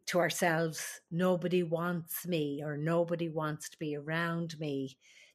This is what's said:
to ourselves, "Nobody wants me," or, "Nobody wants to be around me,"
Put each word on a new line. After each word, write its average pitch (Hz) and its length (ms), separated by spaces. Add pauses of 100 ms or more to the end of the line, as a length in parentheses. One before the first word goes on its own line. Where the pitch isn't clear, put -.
to 175 120
ourselves, 165 800 (100)
"Nobody 175 540
wants 170 640
me," 147 340
or, 147 140
"Nobody 165 540
wants 156 400
to - 100
be 147 160
around 165 640
me," 139 380 (380)